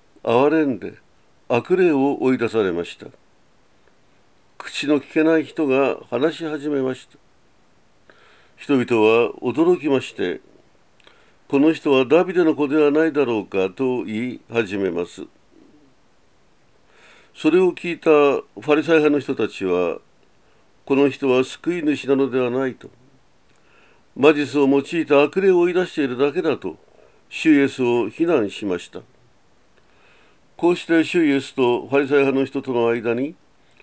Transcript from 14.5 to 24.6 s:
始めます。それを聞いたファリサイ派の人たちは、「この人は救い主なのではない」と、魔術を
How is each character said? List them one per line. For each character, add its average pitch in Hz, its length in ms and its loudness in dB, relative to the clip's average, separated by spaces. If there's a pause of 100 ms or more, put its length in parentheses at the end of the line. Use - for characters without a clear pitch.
始 107 260 -2
め 98 120 0
ま 85 160 -4
す。 - 220 -16 (2250)
そ 151 80 4
れ 180 120 4
を 180 100 2
聞 170 220 -8
い - 60 -10
た - 100 0
フ 143 360 4 (120)
ァ 147 180 0
リ 151 80 0
サ 165 120 2
イ - 20 6
派 151 120 4
の 143 100 2
人 131 140 -6
た 110 140 -2
ち - 160 -10
は、 90 360 -2 (840)
「こ 139 140 0
の 139 120 4
人 135 200 -6
は 127 160 2
救 170 320 -8
い 165 60 -8
主 135 260 -4
な 135 80 2
の 135 120 0
で 120 80 -4
は 123 120 -2
な 131 180 -4
い」 123 80 -8
と、 - 140 -20 (1200)
魔 147 200 4
術 143 260 -2
を 139 80 4